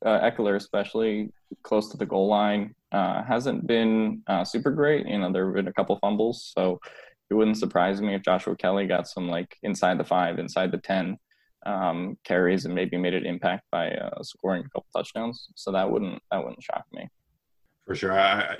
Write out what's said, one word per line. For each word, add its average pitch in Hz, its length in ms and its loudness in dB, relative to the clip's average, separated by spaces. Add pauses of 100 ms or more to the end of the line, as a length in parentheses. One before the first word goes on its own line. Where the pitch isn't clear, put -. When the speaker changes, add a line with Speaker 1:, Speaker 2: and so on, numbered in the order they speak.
Speaker 1:
uh, 107 160 4
Eckler 107 360 2
especially, 107 760 -2 (300)
close 107 280 0
to - 60 -14
the 101 100 -4
goal 95 220 2
line, 104 460 2 (180)
uh, 95 320 0
hasn't 123 420 -2
been, 110 600 2
uh, 95 180 0
super - 260 -2
great. 147 360 2
You 104 120 -2
know, 92 140 0
there 92 140 2
have 92 80 -2
been 98 140 0
a - 40 -8
couple 101 280 0
fumbles, 107 560 0
so 92 220 2 (520)
it 101 40 2
wouldn't 110 220 4
surprise 98 460 2
me 101 120 0
if 98 80 -4
Joshua 92 320 0
Kelly 98 320 0
got 90 220 0
some, 90 200 -6
like, 87 340 -6
inside 95 360 2
the 90 60 0
five, 90 340 0
inside 92 320 -2
the - 80 -2
ten, 95 380 -2 (480)
um, 92 600 -2
carries 90 420 2
and 85 80 -4
maybe 90 240 -2
made 90 160 0
an 92 100 -2
impact 90 460 -2
by, 85 220 -2
uh, - 300 -8
scoring 92 440 -4
a - 20 -16
couple - 260 -8
touchdowns. 113 600 -6
So - 180 -8
that 95 180 2
wouldn't, 110 300 -2 (100)
that 98 140 -2
wouldn't - 180 -12
shock - 300 -8
me. - 160 -14 (800)
Speaker 2:
For 98 100 -4
sure. 95 220 -2
I, 98 400 4